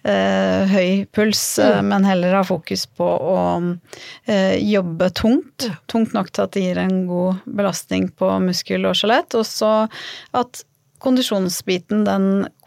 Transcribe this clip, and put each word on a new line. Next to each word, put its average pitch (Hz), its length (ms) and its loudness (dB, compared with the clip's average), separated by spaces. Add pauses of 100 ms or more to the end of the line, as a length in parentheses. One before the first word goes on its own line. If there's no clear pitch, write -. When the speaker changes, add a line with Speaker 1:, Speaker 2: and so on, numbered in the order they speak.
Speaker 1:
eh, 190 640 2
høy 190 460 2
puls, - 460 0
eh, 208 220 4
Speaker 2:
Mm. 196 80 2
Speaker 1:
men 202 160 4
heller 180 300 2
har 196 100 2
fokus 185 420 -4
på - 180 -6 (160)
å, 175 580 0 (480)
eh, 190 340 2
jobbe 185 540 0
tungt. - 460 0
Speaker 2:
Ja. 226 140 -4 (140)
Speaker 1:
Tungt 226 240 0
nok 202 200 -4
til 196 120 0
at 190 80 -6
det 196 100 -2
gir 180 160 -2
en 185 280 0
god 180 320 -2 (100)
belastning 190 640 -2
på 190 300 0
muskel 185 460 -2
og 185 80 0
skjelett, 220 400 0
og 226 120 0
så 220 420 0 (460)
at 247 280 -4 (380)
kondisjonsbiten, 208 1040 0
den 196 440 0 (180)